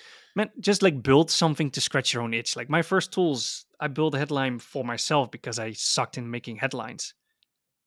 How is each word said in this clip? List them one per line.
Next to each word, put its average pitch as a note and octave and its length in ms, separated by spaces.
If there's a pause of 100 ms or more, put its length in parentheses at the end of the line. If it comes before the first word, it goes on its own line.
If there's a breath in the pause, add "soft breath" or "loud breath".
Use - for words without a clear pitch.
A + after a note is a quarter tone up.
(340 loud breath)
Man, G#3 240
just, G3 240
like, D#3+ 180
build C3+ 300
something D#3 420
to - 80
scratch - 320
your A#2+ 120
own A2+ 100
itch. A2+ 220
Like, B2 140
my E3 120
first F3+ 300
tools, D3+ 540 (120)
I D3+ 80
built D3 300
a - 20
headline C3+ 400
for B2+ 260
myself A#2+ 460
because A#2 300
I A2+ 120
sucked - 460
in A#2+ 100
making A#2+ 280
headlines. B2 580 (720)